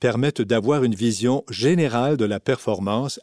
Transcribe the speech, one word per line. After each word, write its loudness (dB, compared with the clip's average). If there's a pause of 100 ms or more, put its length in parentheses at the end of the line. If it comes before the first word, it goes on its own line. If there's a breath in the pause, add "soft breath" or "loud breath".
permettent 0
d'avoir 0
une 2
vision 0
générale 0
de 0
la -2
performance -2